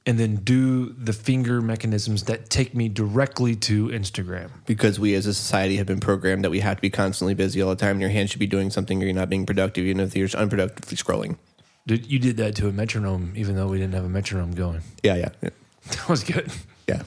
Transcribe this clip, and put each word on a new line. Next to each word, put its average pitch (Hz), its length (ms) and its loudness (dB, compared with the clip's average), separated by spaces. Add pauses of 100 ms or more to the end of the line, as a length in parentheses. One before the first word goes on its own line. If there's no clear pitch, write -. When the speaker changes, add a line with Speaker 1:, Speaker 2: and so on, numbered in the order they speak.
Speaker 1:
and 120 140 2
then 110 180 2
do 127 580 2
the 117 180 -2
finger 123 500 0
mechanisms 110 640 0
that - 260 -4
take 127 240 0
me 117 140 0
directly 110 680 0
to 107 340 2
Instagram? 95 600 -6 (160)
Speaker 2:
Because 107 340 2
we 104 140 4
as 95 120 2
a 104 80 2
society 95 420 0
have 101 100 0
been 98 140 0
programmed 95 440 2
that 90 60 0
we 95 100 0
have 98 160 0
to - 60 -8
be 98 80 2
constantly 98 440 0
busy 95 280 0
all 92 80 2
the 92 60 0
time. 98 240 2
Your 95 100 2
hand 101 180 2
should - 120 -6
be 101 80 2
doing 98 220 0
something 95 300 0
or 95 60 0
you're 92 80 0
not 92 160 0
being 95 160 0
productive, 95 400 0
even 95 140 2
if 95 160 0
you're 95 100 2
just - 160 -4
unproductively 98 540 -2
scrolling. - 400 -2 (500)
Speaker 1:
Dude, 113 200 0
you 139 140 0
did 123 160 2
that 107 200 0
to 101 120 0
a 101 40 0
metronome, 98 640 -2
even 101 200 -2
though 98 120 0
we 95 100 0
didn't 95 160 -2
have 92 100 -2
a 90 40 -4
metronome 92 460 -2
going. 87 260 -2 (220)
Speaker 2:
Yeah, 98 140 4
yeah, 85 120 -2 (140)
yeah. - 80 -4 (180)
Speaker 1:
<laughs> - 200 -20
That - 200 -6
was 143 140 2
good. - 280 -4 (380)
Speaker 2:
Yeah, - 180 -2